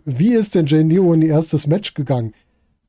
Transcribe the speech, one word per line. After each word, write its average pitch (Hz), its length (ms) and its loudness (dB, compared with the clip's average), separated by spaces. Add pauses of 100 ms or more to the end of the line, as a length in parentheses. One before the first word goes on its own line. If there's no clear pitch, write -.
wie 151 280 0
ist 214 220 0
denn 160 120 2
Jane 156 180 2
Nero 170 280 2
in 160 80 2
ihr 160 120 2
erstes 151 340 -2
Match 190 280 -4
gegangen? 123 380 -4 (560)